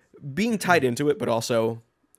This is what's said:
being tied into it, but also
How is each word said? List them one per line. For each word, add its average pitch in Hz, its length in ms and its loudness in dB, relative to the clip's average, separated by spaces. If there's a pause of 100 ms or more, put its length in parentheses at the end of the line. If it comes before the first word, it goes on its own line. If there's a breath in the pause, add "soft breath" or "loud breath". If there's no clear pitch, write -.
(340 soft breath)
being 214 240 0
tied 170 260 2
into 127 240 0
it, 143 100 0
but 113 100 -4
also 113 540 0 (360)